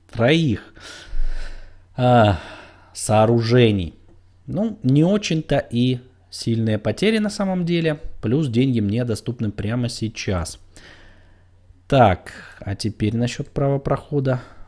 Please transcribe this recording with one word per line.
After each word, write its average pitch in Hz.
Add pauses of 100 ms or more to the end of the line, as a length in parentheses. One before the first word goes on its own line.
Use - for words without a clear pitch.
(120)
троих, 131 (1200)
а, 120 (540)
сооружений. 110 (520)
Ну, 202
не 139
очень-то 165
и 123 (280)
сильные 113
потери 190
на 208
самом 190
деле. 165 (200)
Плюс 139
деньги 120
мне 107
доступны 110
прямо 113
сейчас. 104 (1300)
Так, 117 (260)
а 101
теперь 107
насчет 120
права 139
прохода. 135 (260)